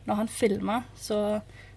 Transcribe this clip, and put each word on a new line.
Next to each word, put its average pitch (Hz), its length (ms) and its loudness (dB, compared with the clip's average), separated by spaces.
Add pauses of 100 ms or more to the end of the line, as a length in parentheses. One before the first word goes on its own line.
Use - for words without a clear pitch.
når 214 80 2
han 214 140 2
filmet, 208 540 2 (140)
så, 311 460 0 (340)